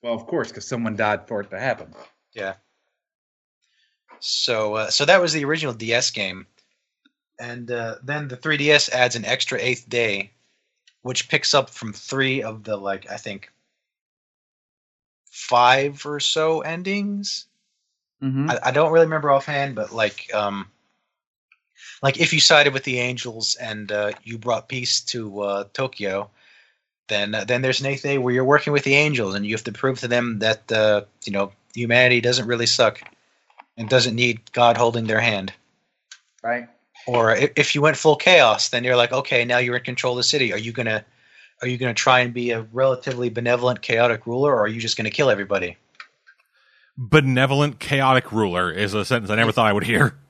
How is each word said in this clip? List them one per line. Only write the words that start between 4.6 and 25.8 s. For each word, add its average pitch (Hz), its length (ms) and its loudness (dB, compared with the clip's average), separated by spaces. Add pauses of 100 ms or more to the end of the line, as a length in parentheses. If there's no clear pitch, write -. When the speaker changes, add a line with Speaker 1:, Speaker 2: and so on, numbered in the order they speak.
Speaker 2:
uh, 110 160 -4
so 143 160 2
that 180 160 6
was 160 100 0
the 147 140 -2
original 151 260 -2
D 113 220 -4
S 123 160 0
game. 95 360 -8 (920)
And, 120 320 -12
uh, 113 320 -6
then 147 260 -8
the 127 80 -12
three 151 220 -4
D 143 120 2
S 147 200 4
adds 123 260 0
an 110 80 -6
extra 123 340 -4
eighth 120 300 -4
day, 104 440 -4 (680)
which - 300 -6
picks - 240 0
up 135 160 2
from 107 240 -12
three 131 480 -4
of 110 200 -10
the, 107 140 -6
like, 98 340 -8
I 104 60 -10
think, 101 340 -14 (1800)
five 135 760 2
or 147 160 -8
so 160 400 0
endings. 202 840 -6 (760)
Speaker 1:
Mm-hmm. 135 280 -2
Speaker 2:
I, 123 140 -2
I 127 60 2
don't 151 220 2
really 165 140 8
remember 151 240 -2
offhand, 139 440 0
but, 107 180 -8
like, 107 420 -4
um, 101 340 -2 (1300)
like, 139 180 0
if 165 140 2
you 151 60 2
sided 143 340 6
with 131 100 -6
the 127 140 -4
angels 123 560 -6
and, 107 360 -10
uh, 104 220 -2 (120)
you 117 120 -12
brought 110 320 -4
peace 123 320 -4
to, 104 400 -8
uh, 101 320 -4
Tokyo, 104 560 -6 (800)